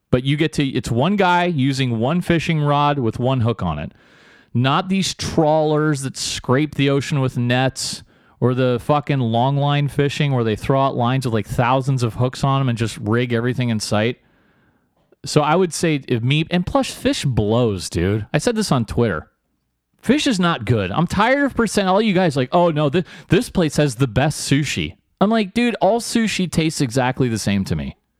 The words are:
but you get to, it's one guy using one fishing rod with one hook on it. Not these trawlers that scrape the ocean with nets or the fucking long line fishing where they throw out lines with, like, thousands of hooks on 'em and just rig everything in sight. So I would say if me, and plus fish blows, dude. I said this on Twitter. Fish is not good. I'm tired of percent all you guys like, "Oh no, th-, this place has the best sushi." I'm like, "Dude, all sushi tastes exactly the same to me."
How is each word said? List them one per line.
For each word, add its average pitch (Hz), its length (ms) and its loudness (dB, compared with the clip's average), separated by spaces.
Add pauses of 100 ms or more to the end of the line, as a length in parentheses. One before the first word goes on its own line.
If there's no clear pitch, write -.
(120)
but 127 140 0
you 139 100 0
get 151 180 -2
to, 143 140 -2
it's - 240 -4
one 143 240 0
guy 180 300 2
using 135 540 -2
one 147 200 -2
fishing 165 400 0
rod 147 400 0
with 113 180 -2
one 127 220 0
hook 113 240 -2
on 78 160 -2
it. - 140 -10 (600)
Not 143 360 0
these 190 240 -2
trawlers 151 880 0
that 135 160 -8
scrape - 580 -2
the 139 140 2
ocean 139 320 0
with 127 160 -2
nets 123 680 -2 (380)
or 123 120 2
the 127 300 0
fucking 147 360 0
long 120 360 2
line 143 320 0
fishing 143 460 0
where 120 100 2
they 110 140 0
throw 135 240 0
out 135 160 0
lines 127 280 0
with, 117 80 -4
like, 107 140 0
thousands 127 560 0
of 110 120 -2
hooks 127 280 -2
on 135 160 2
'em 135 80 0
and 117 100 -2
just 110 200 -4
rig 117 340 0
everything 120 380 -2
in 110 100 0
sight. 110 400 -2 (1080)
So 151 160 2
I 151 140 2
would 180 180 0
say 156 340 0
if 113 160 0
me, 147 260 2
and 180 160 0
plus - 260 -2
fish - 340 -2
blows, 107 640 0
dude. 101 440 0
I 147 40 2
said 226 180 0
this 220 160 0
on 127 140 2
Twitter. 101 440 -2 (720)
Fish 294 240 0
is 226 140 0
not 165 240 0
good. 101 280 0
I'm 147 160 0
tired 254 360 2
of 262 120 -2
percent 202 340 0
all 190 120 4
you 220 120 2
guys 165 240 2
like, 127 160 0
"Oh 175 180 4
no, 151 180 0
th-, 170 160 0 (220)
this 214 220 2
place 165 260 0
has 147 200 2
the 131 120 0
best 127 420 0
sushi." 135 460 0 (240)
I'm 196 100 2
like, 220 240 0
"Dude, 240 280 2
all 214 180 4
sushi 208 500 0
tastes 160 300 0
exactly 127 480 0
the 113 100 0
same 98 280 0
to 90 100 -2
me." 69 220 -6 (220)